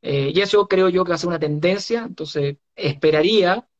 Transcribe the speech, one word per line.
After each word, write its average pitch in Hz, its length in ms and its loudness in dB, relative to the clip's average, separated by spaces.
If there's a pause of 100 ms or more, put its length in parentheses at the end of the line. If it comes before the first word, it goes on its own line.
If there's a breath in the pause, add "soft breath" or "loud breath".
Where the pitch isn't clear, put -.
Eh, 139 320 -2
y 185 40 2
eso 202 280 2
creo 190 220 2
yo 185 140 0
que 175 60 -4
va 170 60 0
a - 20 -6
ser 175 120 -4
una 170 100 -4
tendencia. 180 640 -2
Entonces, 147 540 -6 (180)
esperaría 175 920 2 (120)